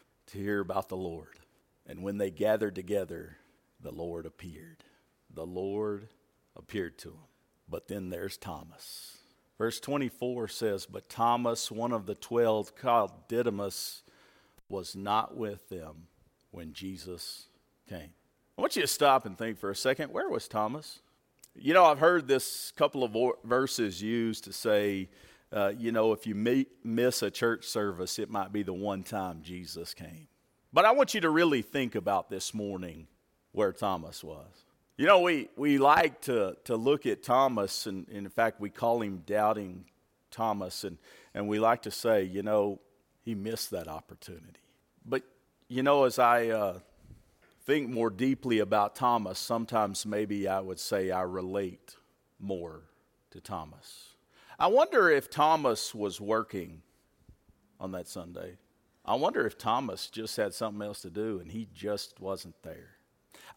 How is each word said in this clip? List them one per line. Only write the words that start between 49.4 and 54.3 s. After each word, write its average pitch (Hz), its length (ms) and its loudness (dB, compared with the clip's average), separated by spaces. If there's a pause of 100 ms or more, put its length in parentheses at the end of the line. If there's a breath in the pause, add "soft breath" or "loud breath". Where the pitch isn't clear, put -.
sometimes 110 640 0
maybe 104 400 -2
I 95 140 0
would 92 180 -8
say 95 320 0
I 92 120 0
relate 92 760 -4 (420)
more 85 440 -8 (500)
to 90 80 -18
Thomas. - 720 -12 (460 loud breath)